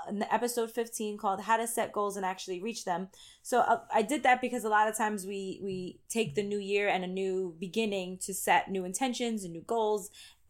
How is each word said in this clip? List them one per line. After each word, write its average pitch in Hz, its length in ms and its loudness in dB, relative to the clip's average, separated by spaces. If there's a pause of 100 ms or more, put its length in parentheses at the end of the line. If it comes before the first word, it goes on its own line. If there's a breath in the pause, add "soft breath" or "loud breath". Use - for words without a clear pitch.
in 202 120 -4
the - 120 0
episode 226 400 0
fifteen, 226 460 -4
called 196 240 0
How 220 160 4
to 226 100 2
Set - 280 0
Goals 202 240 0
and 190 80 0
Actually 185 340 -4
Reach 220 240 -6
Them. 185 240 -2 (320 loud breath)
So, 240 200 2
uh, - 200 4 (100)
I 220 120 4
did 262 220 0
that 254 180 6
because 247 220 -2
a 220 40 -2
lot 214 180 6
of 214 120 -2
times 214 260 -2
we, 196 380 -6
we 185 380 -6 (100)
take 220 240 0
the 208 80 0
new 202 160 -2
year 202 300 2
and 185 140 2
a 180 40 -4
new 185 520 -2
beginning 185 600 -2
to 190 160 -6
set - 360 2
new 190 140 -2
intentions 233 600 -2
and 170 100 -8
new 165 80 -10
goals 214 480 0 (400 loud breath)